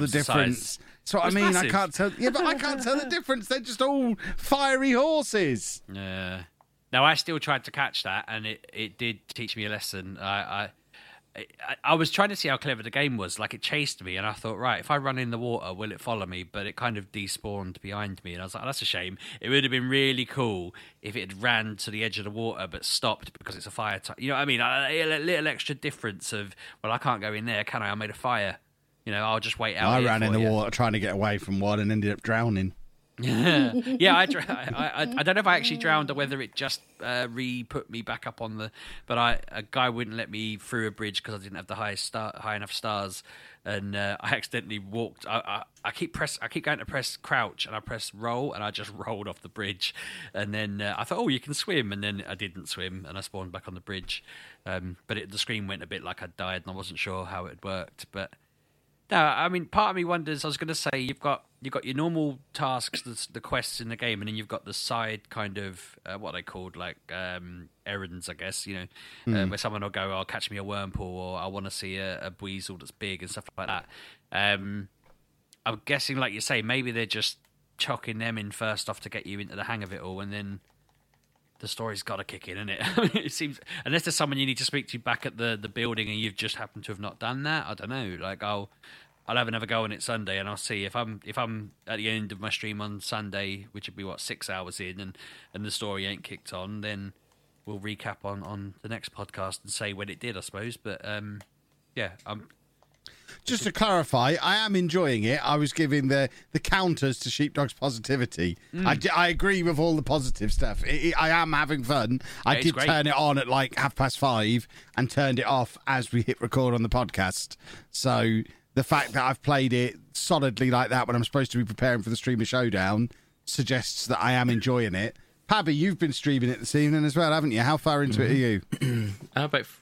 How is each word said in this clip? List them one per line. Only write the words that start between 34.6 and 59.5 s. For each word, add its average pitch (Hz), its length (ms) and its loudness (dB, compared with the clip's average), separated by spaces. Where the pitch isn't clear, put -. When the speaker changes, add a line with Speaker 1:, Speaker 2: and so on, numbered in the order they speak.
Speaker 1:
I, 143 60 0
I 147 60 2
don't 185 120 4
know 208 60 4
if 202 60 4
I 175 100 8
actually 151 180 0
drowned 156 340 2
or 147 40 -2
whether 135 280 -2
it 110 140 -8
just, 139 240 -4
uh, 123 260 0
re-put 123 600 -4
me 117 120 -8
back 113 240 -6
up - 160 -8
on 110 140 -6
the. 110 160 -8
But 120 100 2
I, 117 220 6
a 110 120 -8
guy 127 280 2
wouldn't 117 260 -4
let 113 160 -6
me 107 240 -4
through 110 320 -4
a 107 40 -2
bridge 104 300 -4
'cause 110 140 -8
I 101 40 -8
didn't 95 180 -12
have 87 100 -12
the 104 80 -6
highest 104 300 -4
star, 110 320 -6
high 107 180 -4
enough 104 160 -6
stars, 101 500 -2
and, 101 280 -4
uh, 101 280 -2
I - 160 -2
accidentally 107 420 -6
walked. 101 480 -8
I, 113 180 -2
I, 104 180 -6
I 104 80 -4
keep - 220 -8
press, - 280 -6
I 113 60 -8
keep 160 160 -6
going 151 160 -2
to 107 60 -10
press - 320 -6
crouch, - 480 -2
and 110 100 -10
I 107 60 -6
press - 320 -8
roll, 120 400 -4
and 104 100 -6
I 104 80 -2
just 104 220 -8
<laughs> 101 120 -8
rolled 104 220 -6
off 92 140 -10
the - 80 -14
bridge. 98 440 -4
And 104 200 -2
then, 104 260 -2
uh, 104 180 -2
I 104 60 -2
thought, - 160 -2
"Oh, 240 80 2
you 131 140 2
can 147 120 -8
swim," 139 380 0
and 98 100 -6
then 101 240 -4
I 98 100 -8
didn't 92 340 -10
swim, 92 360 -8
and 80 120 -12
I 98 40 -8
spawned 92 300 -10
back 90 160 -12
on 92 60 -12
the 92 80 -14
bridge. - 420 -8
Um, 90 300 -6
but 104 100 -4
it, 98 120 -10
the 101 80 -10
screen 104 300 -4
went 98 160 -8
a 87 40 -14
bit 95 180 -10
like 90 180 -8
I 95 40 -12
died, 92 280 -4
and 92 60 -10
I - 60 -8
wasn't 90 220 -10
sure 92 260 -4
how 90 220 -8
it 65 180 -16
worked, 95 480 -8
but. 95 180 -8
No, 202 60 4
I 151 320 4
mean, 180 160 -2